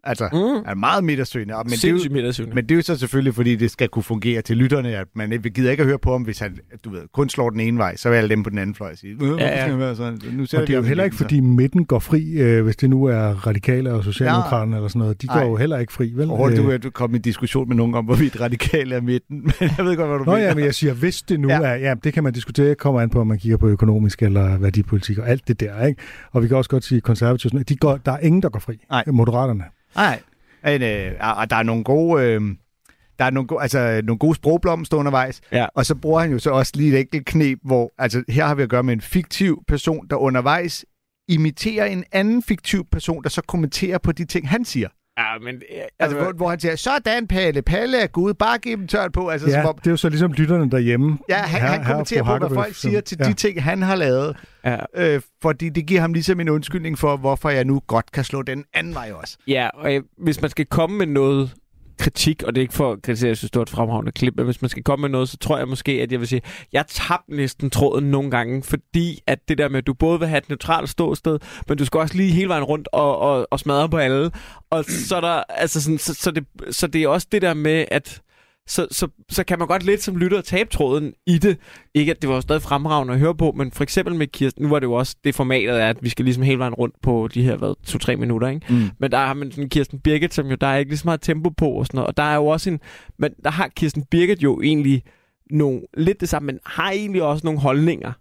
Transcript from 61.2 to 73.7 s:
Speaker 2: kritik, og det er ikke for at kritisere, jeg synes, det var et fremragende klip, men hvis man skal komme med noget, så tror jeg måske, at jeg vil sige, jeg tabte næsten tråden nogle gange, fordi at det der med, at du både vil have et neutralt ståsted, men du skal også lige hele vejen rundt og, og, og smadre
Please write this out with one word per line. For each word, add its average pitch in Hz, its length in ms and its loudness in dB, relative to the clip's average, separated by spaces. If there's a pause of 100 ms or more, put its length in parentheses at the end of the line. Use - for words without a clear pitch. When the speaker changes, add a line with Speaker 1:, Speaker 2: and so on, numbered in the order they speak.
Speaker 2:
kritik, - 440 0
og 120 120 -4
det 131 60 2
er - 20 2
ikke 127 120 -4
for 135 180 0
at 104 100 -8
kritisere, 120 260 -2
jeg 113 80 0
synes, - 140 -10
det - 80 0
var 120 40 2
et 113 80 -6
fremragende 110 420 -2
klip, - 240 -2
men 123 80 -2
hvis 120 180 -4
man 127 60 -4
skal 123 140 -8
komme 139 180 0
med 147 80 -2
noget, 131 200 -2
så 131 80 -14
tror 147 220 -2
jeg 127 100 -6
måske, 131 240 -4
at 123 200 -2
jeg 123 80 -2
vil 117 80 -4
sige, 123 120 -2 (320)
jeg - 160 0
tabte - 480 -6
næsten 135 340 -4
tråden 139 400 2
nogle 139 200 0
gange, 123 320 -4
fordi - 640 -2
at 135 120 0 (100)
det 156 100 0
der 147 100 0
med, 135 100 -2
at 131 80 -4
du 139 80 -2
både 165 240 2
vil 160 100 -2
have 156 100 0
et - 100 -4
neutralt 165 400 -2
ståsted, 160 500 -2 (300)
men 147 100 0
du 143 60 0
skal 156 160 2
også 156 160 -2
lige 190 160 4
hele 185 160 2
vejen 156 160 0
rundt 151 280 -4
og, 143 260 2
og, 127 320 2
og 135 100 -2
smadre 147 280 2